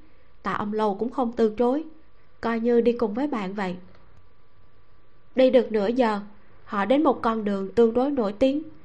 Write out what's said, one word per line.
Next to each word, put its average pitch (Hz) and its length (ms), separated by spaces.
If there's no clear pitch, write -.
Tạ 196 80
Âm 208 200
Lâu 214 240
cũng 220 140
không 240 220
từ 220 260
chối, 254 260
coi 226 180
như 233 220
đi 233 100
cùng 233 220
với 269 140
bạn 208 260
vậy. 185 220
Đi 262 140
được 220 220
nửa 208 160
giờ, 233 320
họ 202 200
đến 269 180
một 247 180
con 226 220
đường 196 280
tương 226 220
đối 254 180
nổi 214 220
tiếng. 277 300